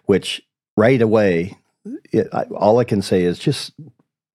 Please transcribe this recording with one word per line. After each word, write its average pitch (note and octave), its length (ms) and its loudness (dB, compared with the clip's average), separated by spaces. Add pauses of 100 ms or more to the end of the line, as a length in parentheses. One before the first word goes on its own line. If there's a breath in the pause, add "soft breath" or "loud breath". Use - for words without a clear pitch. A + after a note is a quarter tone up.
which - 360 0 (340)
right A#2 260 4
away, G2+ 540 2 (560)
it, - 220 0
I, - 100 -4 (120)
all A2 240 4
I B2 40 0
can G#2 180 -2
say F#2+ 220 0
is F2 160 -2
just - 320 -4 (640)